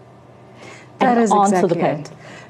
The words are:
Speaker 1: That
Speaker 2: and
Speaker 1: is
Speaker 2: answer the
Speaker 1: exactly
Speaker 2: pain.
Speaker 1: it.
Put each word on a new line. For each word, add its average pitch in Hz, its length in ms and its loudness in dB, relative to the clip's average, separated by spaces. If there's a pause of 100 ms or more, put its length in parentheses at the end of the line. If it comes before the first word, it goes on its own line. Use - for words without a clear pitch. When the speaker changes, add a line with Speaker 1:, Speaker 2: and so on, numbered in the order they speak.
(1000)
Speaker 1:
That 247 180 2
Speaker 2:
and - 60 2
Speaker 1:
is 208 80 0
Speaker 2:
answer 202 200 4 (100)
the 196 60 2
Speaker 1:
exactly 170 140 -2
Speaker 2:
pain. 156 200 -2
Speaker 1:
it. - 100 -16 (380)